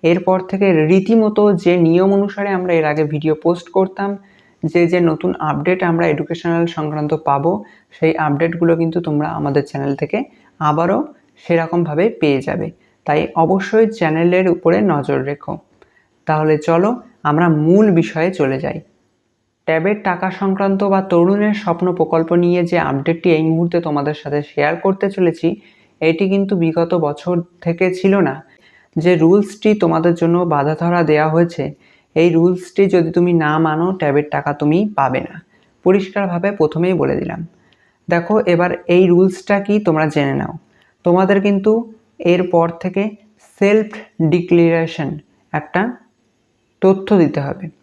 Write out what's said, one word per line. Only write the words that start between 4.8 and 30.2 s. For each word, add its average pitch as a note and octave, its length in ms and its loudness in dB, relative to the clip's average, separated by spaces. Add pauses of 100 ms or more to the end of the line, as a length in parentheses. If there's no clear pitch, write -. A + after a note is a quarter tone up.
যে F3+ 140 0
নতুন E3+ 300 0 (180)
আপডেট D#3 340 -2
আমরা E3+ 240 0
এডুকেশনাল E3 600 -2
সংক্রান্ত D3+ 440 -6 (140)
পাবো, C#3+ 260 0 (420)
সেই D#3+ 240 0
আপডেটগুলো E3 640 0
কিন্তু E3 200 -2
তোমরা D3+ 260 -2 (120)
আমাদের C#3+ 280 0
চ্যানেল C#3 280 -4
থেকে D3+ 220 -4 (420)
আবারও E3 400 0 (460)
সেরকমভাবে E3 600 0 (140)
পেয়ে C#3+ 220 2
যাবে। D#3+ 260 -6 (400)
তাই D3+ 140 0 (140)
অবশ্যই F#3+ 520 2 (100)
চ্যানেলের F3 520 2
উপরে E3+ 280 2 (160)
নজর C#3 300 -2
রেখো। C#3+ 300 -8 (720)
তাহলে D#3 260 2 (140)
চলো F3 220 2 (340)
আমরা D#3+ 240 2 (120)
মূল F#3 320 4
বিষয়ে E3 420 0
চলে C3+ 260 -2
যাই। D3 180 -6 (920)
ট্যাবের E3 360 0
টাকা F3+ 280 -4
সংক্রান্ত G3 520 -2
বা G3 160 0 (100)
তরুণের G3+ 520 2
স্বপ্ন E3+ 320 -2
প্রকল্প E3 420 0
নিয়ে F3 280 2
যে E3+ 160 -2
আপডেটটি D#3 520 -2
এই D#3 160 2
মুহূর্তে E3+ 340 0
তোমাদের D3+ 400 -4
সাথে D3 180 -4 (120)
শেয়ার D3 300 0
করতে G3 280 -2
চলেছি, F3+ 380 -2 (540)
এটি E3 280 0
কিন্তু G3 260 0
বিগত E3 440 0
বছর D3+ 360 -4 (260)
থেকে E3+ 240 -2 (100)
ছিল F#3+ 260 0
না। C#3 140 0 (600)
যে D#3+ 200 2
রুলসটি G3 540 2 (140)
তোমাদের E3 320 2
জন্য E3+ 200 0 (180)